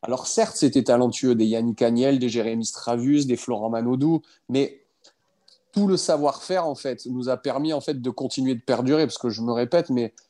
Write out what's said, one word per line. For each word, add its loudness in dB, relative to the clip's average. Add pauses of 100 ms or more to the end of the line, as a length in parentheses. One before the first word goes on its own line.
Alors -4
certes, 0
c'était 2
talentueux, 2
des 2
Yannick 0
Agnel, 2
des 0
Jérémy -2
Stravus, 0
des 2
Florent -4
Manodou, 0 (280)
mais -2 (880)
tout 2
le 4
savoir-faire, 0
en -4
fait, -8
nous -4
a 0
permis, -2
en -2
fait, -4
de -2
continuer -2
de -6
perdurer, 2
parce -6
que -4
je -6
me -2
répète, 0
mais 0 (160)